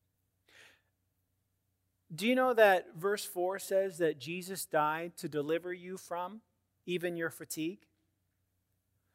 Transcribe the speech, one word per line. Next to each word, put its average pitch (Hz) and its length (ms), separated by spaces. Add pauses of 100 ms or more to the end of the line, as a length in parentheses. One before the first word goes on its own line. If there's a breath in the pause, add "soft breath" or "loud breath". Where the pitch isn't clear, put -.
(2250 soft breath)
Do 170 140
you 247 60
know 254 220
that 196 420
verse 202 260
four 185 360
says 190 400
that 156 200
Jesus 175 460
died 160 520
to 170 120
deliver 156 420
you 180 240
from 180 460 (460)
even 175 280
your 165 140
fatigue? 160 560 (1300)